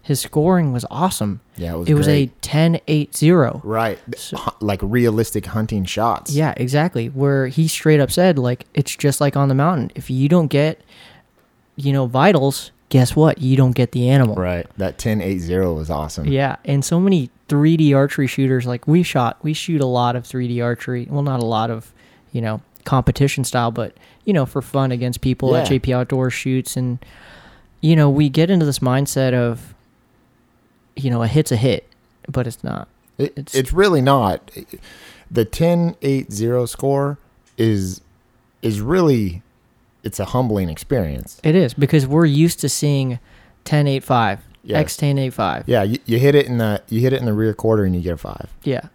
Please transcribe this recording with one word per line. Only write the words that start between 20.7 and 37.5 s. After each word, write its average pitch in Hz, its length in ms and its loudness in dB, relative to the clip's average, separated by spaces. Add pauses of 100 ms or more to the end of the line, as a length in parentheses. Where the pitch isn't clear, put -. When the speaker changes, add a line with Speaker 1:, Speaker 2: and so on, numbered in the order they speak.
Speaker 1:
Well, 143 140 -2
not 131 160 -2
a 117 60 -2
lot 113 260 0
of, 113 200 -12 (400)
you 123 100 -4
know, 110 200 -4 (240)
competition 139 580 0
style, 120 280 -2
but, 117 240 -8 (280)
you 208 100 -2
know, 139 120 2
for 139 160 -6
fun 135 300 -2
against 123 300 -4
people 131 340 0
at - 80 2
Speaker 2:
Yeah. - 60 -4
Speaker 1:
J 135 100 2
P 127 140 -2
Outdoor 127 360 -2
Shoots. 131 480 -4
And, 123 220 -4 (840)
you 160 140 4
know, 147 120 6
we 143 220 4
get 156 220 2
into 165 160 4
this 139 120 -2
mindset 131 540 0
of, 120 400 -2 (1200)
you 135 140 -4
know, 117 140 0
a 117 40 0
hit's 147 240 0
a 123 40 2
hit, 123 320 0 (400)
but 131 180 -4
it's - 180 -10
not. 53 240 -10 (300)
Speaker 2:
It, 143 180 -4
Speaker 1:
It's 139 200 -12
Speaker 2:
it's 135 180 0
really 175 280 4
not. 127 500 2 (800)
The 117 140 0
ten 170 560 0
eight 135 300 -2
zero 117 340 -2
score 139 520 -2 (400)